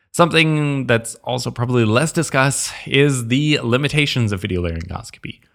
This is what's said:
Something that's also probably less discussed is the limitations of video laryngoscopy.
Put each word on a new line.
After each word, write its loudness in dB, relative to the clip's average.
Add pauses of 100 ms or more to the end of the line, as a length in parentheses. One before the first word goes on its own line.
(120)
Something 2
that's 0
also -4
probably 0
less 2
discussed 0 (140)
is 2
the 2
limitations 0
of -4
video -2
laryngoscopy. -8 (140)